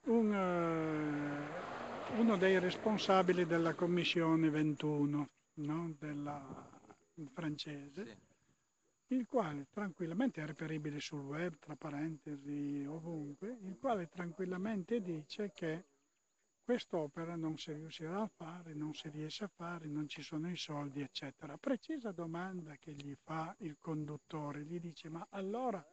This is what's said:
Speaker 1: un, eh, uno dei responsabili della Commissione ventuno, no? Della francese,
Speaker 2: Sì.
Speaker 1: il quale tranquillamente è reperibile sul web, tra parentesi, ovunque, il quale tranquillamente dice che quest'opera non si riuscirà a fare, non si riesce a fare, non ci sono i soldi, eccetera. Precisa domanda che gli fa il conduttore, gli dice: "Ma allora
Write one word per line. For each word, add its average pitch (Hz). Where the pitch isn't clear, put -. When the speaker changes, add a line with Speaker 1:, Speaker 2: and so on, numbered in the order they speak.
Speaker 1:
un, 226
eh, 156
uno 226
dei 190
responsabili 185
della 165
Commissione 165
ventuno, 147
no? 156
Della 147
francese, 151
Speaker 2:
Sì. 110
Speaker 1:
il 247
quale 151
tranquillamente 185
è 156
reperibile 151
sul 147
web, 156
tra -
parentesi, 143
ovunque, 160
il 185
quale 208
tranquillamente 185
dice 175
che 165
quest'opera 170
non 160
si -
riuscirà 160
a 214
fare, 165
non 151
si -
riesce 151
a 190
fare, 170
non 147
ci -
sono 160
i 170
soldi, 143
eccetera. 143
Precisa 247
domanda 170
che -
gli 143
fa 160
il 156
conduttore, 147
gli 170
dice: 165
"Ma 165
allora 202